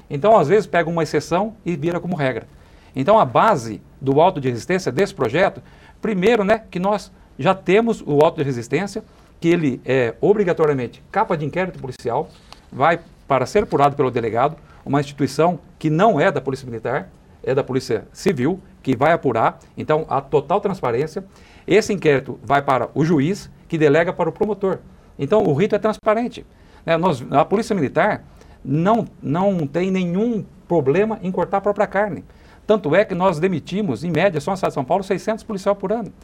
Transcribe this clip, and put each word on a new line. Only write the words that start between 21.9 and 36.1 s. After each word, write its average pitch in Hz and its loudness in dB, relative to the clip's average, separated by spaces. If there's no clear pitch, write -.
inquérito 139 0
vai 139 2
para 131 0
o 135 2
juiz, 165 0
que 165 -6
delega 156 4
para 175 -2
o - -10
promotor. 196 -2
Então 202 2
o 170 2
rito 156 0
é 202 0
transparente, 220 -2
né? 165 0
Nós, 165 0
a 139 4
Polícia 208 -2
Militar 160 0
não, 170 0
não 170 -2
tem 175 -2
nenhum 185 -2
problema 175 2
em 180 -4
cortar 180 -2
a 196 0
própria 202 0
carne. 196 -2
Tanto 180 2
é 202 6
que 208 -2
nós 175 0
demitimos, 175 -2
em 175 -4
média, 165 2
só - -4
na 190 -2
cidade 180 -2
de - -8
São 139 -2
Paulo, 175 0
seiscentos 202 -4
policial 202 -2
por 202 -6
ano, 214 -4